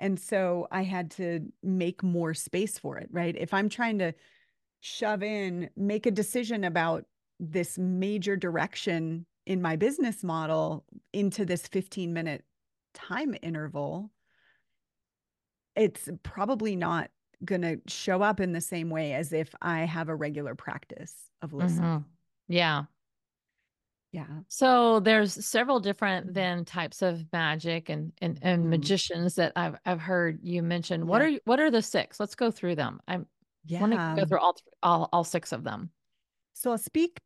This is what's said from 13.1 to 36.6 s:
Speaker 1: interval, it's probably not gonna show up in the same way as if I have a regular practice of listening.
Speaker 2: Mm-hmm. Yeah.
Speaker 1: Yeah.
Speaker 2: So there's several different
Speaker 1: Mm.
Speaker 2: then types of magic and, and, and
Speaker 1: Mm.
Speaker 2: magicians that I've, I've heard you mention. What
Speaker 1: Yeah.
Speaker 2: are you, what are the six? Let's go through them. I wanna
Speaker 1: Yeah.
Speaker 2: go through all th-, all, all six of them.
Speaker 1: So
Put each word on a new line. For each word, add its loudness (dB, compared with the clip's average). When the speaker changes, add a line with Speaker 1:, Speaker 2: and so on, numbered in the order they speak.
Speaker 1:
interval, -6
it's 2
probably -2
not -2
gonna 0
show 0
up 4
in 0
the -2
same -4
way -2
as -4
if -2
I 0
have -2
a -4
regular -4
practice -12
of -10
listening. 0
Speaker 2:
Mm-hmm. -2
Yeah. 2
Speaker 1:
Yeah. -10
Speaker 2:
So 6
there's 4
several 2
different 0
Speaker 1:
Mm. -10
Speaker 2:
then 0
types -4
of 0
magic 0
and, -4
and, 0
and 4
Speaker 1:
Mm. 4
Speaker 2:
magicians 2
that 2
I've, -2
I've 0
heard 2
you -2
mention. 0
What 6
Speaker 1:
Yeah. 6
Speaker 2:
are 4
you, 0
what 4
are 6
the 4
six? -2
Let's -4
go 2
through -2
them. -4
I -4
wanna 4
Speaker 1:
Yeah. 0
Speaker 2:
go 2
through 2
all 6
th-, -20
all, 4
all 4
six -4
of -6
them. -6
Speaker 1:
So -2